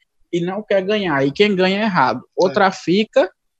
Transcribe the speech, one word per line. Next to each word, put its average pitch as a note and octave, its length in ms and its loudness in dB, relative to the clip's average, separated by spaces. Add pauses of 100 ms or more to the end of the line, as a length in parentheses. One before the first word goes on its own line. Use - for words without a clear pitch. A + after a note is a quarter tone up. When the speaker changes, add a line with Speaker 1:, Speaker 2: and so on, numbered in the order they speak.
(320)
Speaker 1:
e F3 80 -2
não F#3+ 220 -6
quer G3 200 0
ganhar. F#3+ 420 -2
E C#3 60 0
quem G#3 240 0
ganha F#3+ 260 0
é A3 40 -2
errado. C3 380 0 (120)
Ou F3 140 2
Speaker 2:
É. F#3 40 -4
Speaker 1:
trafica G3+ 800 0 (300)